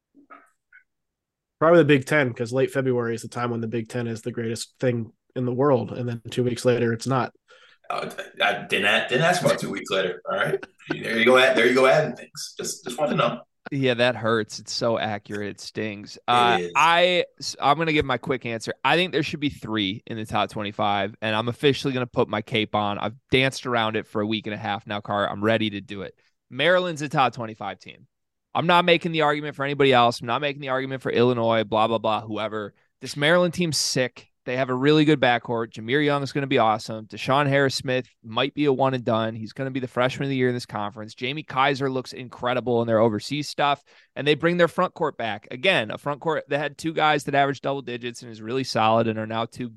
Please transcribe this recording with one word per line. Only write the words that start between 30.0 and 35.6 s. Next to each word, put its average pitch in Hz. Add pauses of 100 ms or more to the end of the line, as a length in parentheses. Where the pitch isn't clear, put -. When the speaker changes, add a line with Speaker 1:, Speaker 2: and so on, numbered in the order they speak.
Speaker 3:
I'm 131
not 120
making 143
the 135
argument 131
for -
Illinois, 117
blah, 110
blah, 113
blah, 107
whoever. 107 (300)
This 131
Maryland 170
team's 170
sick. - (220)
They 123
have 131
a 127
really 151
good 147
backcourt. 120